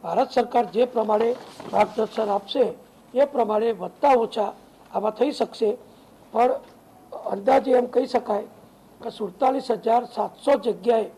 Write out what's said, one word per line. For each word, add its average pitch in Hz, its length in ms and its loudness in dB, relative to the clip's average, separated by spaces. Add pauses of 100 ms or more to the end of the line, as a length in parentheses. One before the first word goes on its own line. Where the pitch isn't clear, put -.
ભારત 262 280 0
સરકાર 240 400 0
જે 220 160 2
પ્રમાણે 220 420 0 (380)
માર્ગદર્શન 208 640 0
આપશે, 202 340 0 (500)
એ 254 140 4
પ્રમાણે 226 460 0
વધતા 214 440 2
ઓછા 220 340 -2 (400)
આમાં 107 260 -4
થઈ 277 140 2
શકશે, - 380 -2 (600)
પણ 349 220 2 (760)
અંદાજે 262 420 2
એમ 247 160 4
કહી 262 200 0
શકાય 220 400 -2 (540)
કે 226 100 -10
સુડતાલીસ 254 640 -2
હજાર 226 300 2
સાતસો - 520 -4
જગ્યાએ 220 480 0 (100)